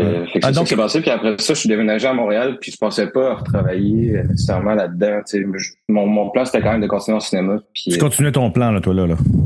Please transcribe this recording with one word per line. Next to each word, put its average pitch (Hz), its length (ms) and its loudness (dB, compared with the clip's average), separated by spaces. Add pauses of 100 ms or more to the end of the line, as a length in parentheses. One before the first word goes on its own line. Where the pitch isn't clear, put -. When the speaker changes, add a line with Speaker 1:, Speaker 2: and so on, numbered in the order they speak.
(220)
Speaker 1:
Ouais. 87 60 -6
Speaker 2:
fait - 120 -4
que 104 60 2
Speaker 1:
Ah, - 20 4
Speaker 2:
c'est 135 40 2
ça - 0 -
Speaker 1:
donc 165 120 2
Speaker 2:
qui - 60 -4
s'est 127 60 0
passé. 110 260 0
Puis 151 80 0
après 110 280 0
ça, - 140 -2
je 147 60 -2
suis 120 100 -2
déménagé 107 380 0
à 131 80 2
Montréal, 117 440 0
puis - 140 -14
je - 60 -18
pensais 104 300 -2
pas 131 260 0
retravailler, 104 800 0
euh, 95 60 0
nécessairement 95 520 0
là-dedans. 101 440 0 (100)
Tu 101 140 -2
sais, 98 40 -2 (100)
je, 95 140 -8 (200)
mon, 104 160 2
mon 104 240 2
plan, 127 160 0
c'était 113 160 0
quand 104 100 2
même 113 80 0
de 104 60 0
continuer 104 320 -2
en - 20 -2
cinéma. 98 380 -2 (160)
Puis, - 160 -6
Speaker 1:
Tu 87 60 0
Speaker 2:
euh, 85 40 -2
Speaker 1:
continuais 143 320 2
ton 123 180 2
plan, 120 220 2
là, 98 80 2
toi, 92 140 2
là, 92 120 2
là. 82 100 2 (300)